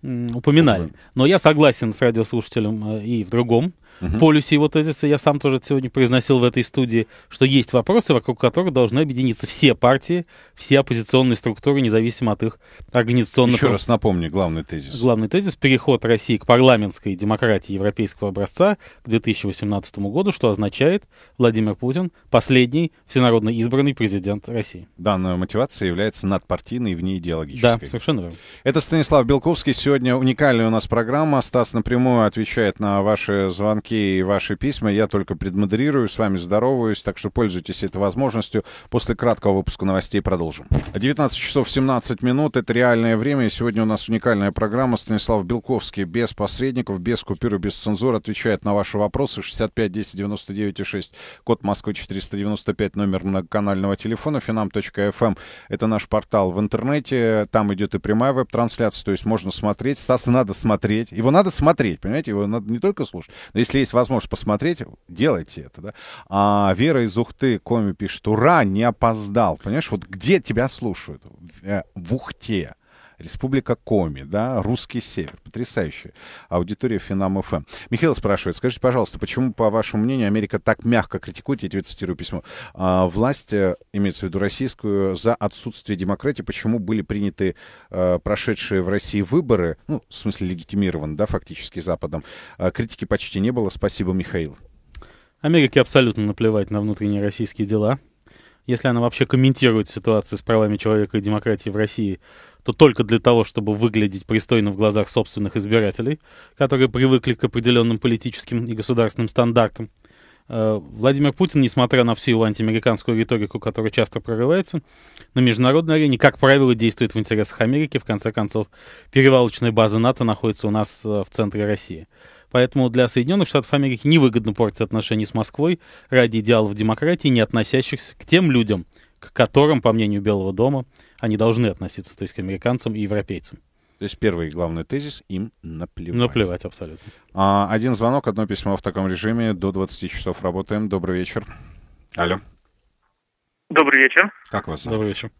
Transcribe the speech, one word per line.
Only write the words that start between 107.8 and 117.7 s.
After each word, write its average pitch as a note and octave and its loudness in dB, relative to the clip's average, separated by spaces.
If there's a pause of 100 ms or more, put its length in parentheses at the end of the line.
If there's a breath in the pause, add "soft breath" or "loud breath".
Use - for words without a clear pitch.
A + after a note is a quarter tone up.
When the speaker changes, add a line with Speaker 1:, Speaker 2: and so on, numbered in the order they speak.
Speaker 1:
политическим A#2 -4
и A#2 -6
государственным A2+ -2
стандартам. A#2 0 (580 soft breath)
Э, A2 0
Владимир C3 0
Путин, F3 2
несмотря B2 4
на A#2 2
всю - -4
его A2+ 4
антиамериканскую A2 0
риторику, A2 -2
которая A2 -4
часто A2 -2
прорывается, C3+ -2 (540 soft breath)
на B2+ 2
международной C3 4
арене, D3 2
как C3 4
правило, C3+ 6
действует A2+ 0
в A2+ 0
интересах G#2+ -2
Америки. C#3 0